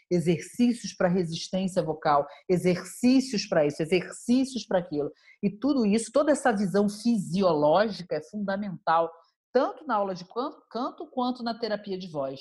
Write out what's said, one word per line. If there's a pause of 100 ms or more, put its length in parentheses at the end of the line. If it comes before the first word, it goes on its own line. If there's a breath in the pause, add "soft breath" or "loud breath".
(120 soft breath)
exercícios
pra
resistência
vocal, (200 loud breath)
exercícios
pra
isso,
exercícios
pra
aquilo. (300 soft breath)
E
tudo
isso,
toda
essa
visão
fisiológica
é
fundamental, (400 soft breath)
tanto
na
aula
de
can-, (140)
canto
quanto
na
terapia
de
voz.